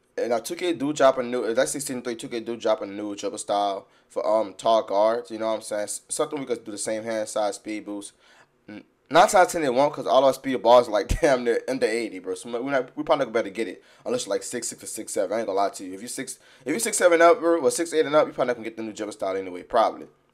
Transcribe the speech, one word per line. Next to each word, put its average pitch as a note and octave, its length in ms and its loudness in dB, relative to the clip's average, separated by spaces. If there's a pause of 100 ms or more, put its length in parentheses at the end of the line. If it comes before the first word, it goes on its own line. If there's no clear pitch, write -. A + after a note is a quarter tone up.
(180)
and A#2 140 -2
now A#2 80 2
two E3+ 160 -8
K F3 180 -2
do C#3+ 180 -4
drop C3+ 260 6
a B2+ 60 -2
new, A#2+ 300 -4
that's B2+ 180 2
sixteen C3 300 -8
three, A#2+ 140 -6
two C3 120 -14
K A#2 140 -6
do A2+ 160 -8
drop A2 240 0
a G#2 40 -6
new G2+ 300 -8
dribble G2+ 220 -8
style G2+ 500 -2 (220)
for, - 180 -4
um, G#2 280 0
tall A2+ 280 2
guards. A2 480 2
You A2 80 -10
know A2 80 -2
what A2 80 0
I'm G#2+ 60 -8
saying? G#2 220 -6
S-, - 260 -10
something D3+ 280 -2
we C#3 80 -6
could A#2+ 200 -6
do G#2+ 60 -12
the G2+ 60 -10
same A2 260 -6
hand A2 260 -4
size G#2 260 -2
speed G#2+ 300 -10
boost. G2+ 260 -12 (560)
N-, G#2+ 160 -16 (260)
nine D3+ 120 6
times G#3 140 6
out F3+ 100 8
of E3 80 -6
ten F3 80 -2
they C#3+ 80 0
won't, C3+ 240 2
'cause C3 140 -8
all C3+ 180 6
our C3+ 80 6
speed B2+ 280 -4
balls A#2 280 8
are, - 20 -4
like, G2+ 160 0
<laughs> - 140 -2
damn C3 240 4
near A#2 240 2
under B2+ 180 0
eighty, G#2+ 320 -4
bro. F#2 160 -8
So A#2+ 140 -14 (120)
we C3+ 80 -6
not, C3 280 -4
we D3+ 60 -6
probably D3+ 220 2
not A2+ 60 -14
gonna A2+ 120 0
be G2 60 -6
able - 0 -
to F#2 60 -14
get A2+ 140 -4
it - 140 -16 (220)
unless A#2+ 200 -4
you're, G2 100 -2
like, F#2+ 80 -4
six A#2+ 240 -8
six - 160 -12
or - 40 -14
six - 260 -12
seven. G2 180 -2
I A2 80 -2
ain't A2 80 -4
gonna F#2+ 80 -4
lie G2 140 0
to G2+ 160 -12
you. F#2 80 -10
If F#2+ 80 -14
you A#2+ 80 -14
six, - 280 -10 (280)
if C#3+ 80 -2
you A3+ 80 -2
six - 160 -2
seven E3+ 240 6
up, E3+ 180 8
bro, E3 220 2
or B2 100 4
six E3+ 220 -4
eight D#3 120 4
and C#3 80 -4
up, D3+ 140 6
you C3+ 60 -12
probably C#3 140 0
not B2 100 0
gonna A2+ 80 -12
get A2+ 100 -12
the A2+ 80 -10
new A2 80 -8
dribble G2+ 220 -8
style F#2+ 240 -4
anyway, F#2 260 -8
probably. E2+ 440 0 (260)